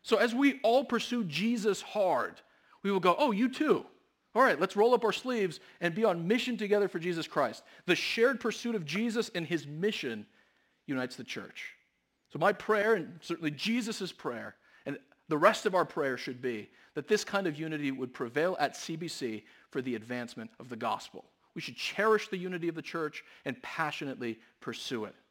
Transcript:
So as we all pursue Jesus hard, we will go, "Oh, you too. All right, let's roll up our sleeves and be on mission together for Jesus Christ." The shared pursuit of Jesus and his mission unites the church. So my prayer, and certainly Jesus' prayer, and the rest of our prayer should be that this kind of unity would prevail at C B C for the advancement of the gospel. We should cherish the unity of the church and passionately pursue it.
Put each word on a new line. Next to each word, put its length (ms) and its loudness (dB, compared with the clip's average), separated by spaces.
So 160 2
as 180 4
we 280 4
all 220 6
pursue 400 -2
Jesus 580 0
hard, 580 0
we 80 0
will 100 2
go, 180 6
"Oh, 140 4
you 180 2
too. 340 2
All 60 4
right, 180 6
let's 180 0
roll 180 8
up 100 2
our 80 2
sleeves 480 -2
and 120 0
be 100 0
on 220 2
mission 300 2
together 320 2
for 100 -4
Jesus 280 -4
Christ." 360 0
The 120 4
shared 440 2
pursuit 340 -4
of 120 -4
Jesus 480 -2
and 100 -2
his 220 -4
mission 580 -4
unites 300 -4
the 80 -12
church. 500 -12
So 60 -8
my 140 4
prayer, 420 2
and 260 -4
certainly 300 -4
Jesus' 640 -4
prayer, 420 -8
and 120 -6
the 80 2
rest 300 6
of 80 -2
our 100 4
prayer 320 -4
should 240 -8
be 300 -6
that 140 -10
this 160 2
kind 220 -2
of 120 -4
unity 320 -4
would 240 -6
prevail 460 -2
at 160 0
C 200 -8
B 120 -6
C 360 -6
for 120 -4
the 120 -2
advancement 560 -8
of 80 -16
the 80 -10
gospel. 480 -6
We 60 -10
should 160 -10
cherish 520 2
the 100 -6
unity 300 -4
of 80 -4
the 60 -8
church 420 -6
and 180 -6
passionately 760 -4
pursue 460 -6
it. 80 -14